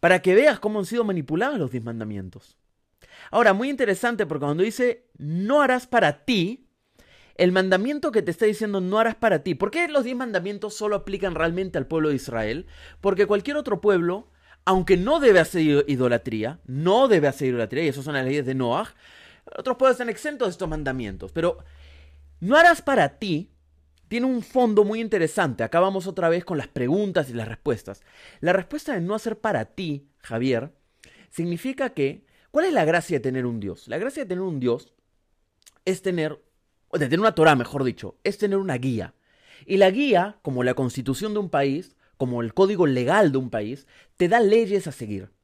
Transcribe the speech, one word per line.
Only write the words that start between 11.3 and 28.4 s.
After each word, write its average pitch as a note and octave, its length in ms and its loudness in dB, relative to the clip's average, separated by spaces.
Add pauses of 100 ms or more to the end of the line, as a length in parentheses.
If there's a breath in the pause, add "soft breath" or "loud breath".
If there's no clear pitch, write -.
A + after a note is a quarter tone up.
realmente E3+ 440 -2
al C3 80 -4
pueblo D#3 220 0
de C#3+ 80 0
Israel? A#2 500 -6 (340 loud breath)
Porque G3 260 2
cualquier G#3 300 -2
otro A3 240 -4
pueblo, F#3+ 500 0 (340 soft breath)
aunque F#3+ 320 4
no C4 240 2
debe A3 180 8
hacer E3 240 2
i-, D3 240 4
idolatría, A#2+ 800 -2
no F3+ 420 2
debe D#3 200 4
hacer C3+ 200 -2
idolatría, B2 360 -2
y D#3 40 0
esas C3+ 160 -6
son D3+ 100 -8
las C3 100 -2
leyes C3+ 220 -2
de C3 80 -4
Noah, C3 400 -2 (640 loud breath)
otros B3+ 200 -4
pueblos B3+ 180 4
están B3 140 -6
exentos B3+ 400 -4
de - 40 -4
estos F3+ 160 -8
mandamientos, C3 640 -8
pero E3 260 -2 (840 soft breath)
"no G#3+ 160 2
harás E4+ 260 6
para G3+ 380 0
ti" F3+ 300 -4 (580)
tiene A#3+ 180 -2
un B3+ 160 -2
fondo G#3+ 420 4
muy G#3+ 160 -2
interesante. E3+ 640 0
Acá D#3+ 160 2
vamos F#3+ 260 0
otra F3 220 -2
vez F3 160 0
con E3 140 -6
las C3+ 100 -8
preguntas D#3+ 640 -2
y - 20 -12
las A2+ 160 -6
respuestas. A2 540 -6 (380 loud breath)